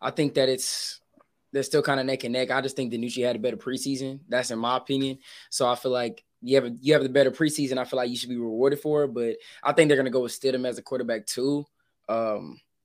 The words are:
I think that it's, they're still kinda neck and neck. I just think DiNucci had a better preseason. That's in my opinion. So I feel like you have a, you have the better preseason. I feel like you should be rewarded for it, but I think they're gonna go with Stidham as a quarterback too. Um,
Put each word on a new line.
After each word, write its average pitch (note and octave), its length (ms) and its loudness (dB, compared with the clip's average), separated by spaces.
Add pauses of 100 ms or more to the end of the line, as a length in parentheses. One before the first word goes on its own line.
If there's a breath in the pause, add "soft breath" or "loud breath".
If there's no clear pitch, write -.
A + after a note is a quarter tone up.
I C3 100 2
think D3 240 0
that C3+ 140 6
it's, - 520 -4 (500)
they're C3+ 120 0
still C#3+ 200 2
kinda C3+ 220 0
neck C3 200 -2
and A#2+ 100 -4
neck. B2+ 160 0
I C3 100 2
just C3 160 -6
think B2 160 -4
DiNucci A#2+ 320 -4
had A#2+ 100 2
a A2+ 40 -6
better A#2 180 -2
preseason. C3+ 720 -6
That's B2 220 -2
in A2+ 80 -4
my A#2+ 180 0
opinion. C3+ 420 -2 (300 loud breath)
So - 180 0
I B2 100 2
feel C3 140 -2
like B2 320 -4 (200)
you B2+ 140 4
have C3 100 6
a, A#2+ 40 -4 (120)
you C#3+ 100 4
have D3 100 6
the C3 60 0
better C3 220 4
preseason. C#3 480 0
I B2+ 60 -2
feel C3 120 -4
like B2 140 0
you B2 60 -6
should B2 120 -8
be B2 80 -6
rewarded A#2+ 440 0
for D3+ 240 0
it, C3+ 100 -6
but A#2 240 -4 (260 loud breath)
I C#3+ 80 2
think D#3 160 6
they're C#3+ 80 6
gonna C3 140 2
go B2+ 120 2
with A#2+ 160 -6
Stidham C3 280 0
as A#2+ 100 -4
a - 60 -12
quarterback A#2 440 -4
too. C#3+ 380 -2 (420)
Um, G#2+ 540 -4 (240)